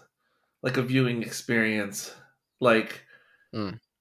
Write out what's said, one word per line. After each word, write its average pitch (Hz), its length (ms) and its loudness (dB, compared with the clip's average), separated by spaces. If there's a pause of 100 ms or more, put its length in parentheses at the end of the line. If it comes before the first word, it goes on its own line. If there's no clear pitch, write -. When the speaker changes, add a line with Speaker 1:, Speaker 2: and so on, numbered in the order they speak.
(640)
Speaker 1:
like, 131 140 -2
a 131 60 2
viewing 120 400 2
experience. 107 920 -2 (460)
Like, 113 440 2 (500)
Speaker 2:
Mm. 104 260 -6 (200)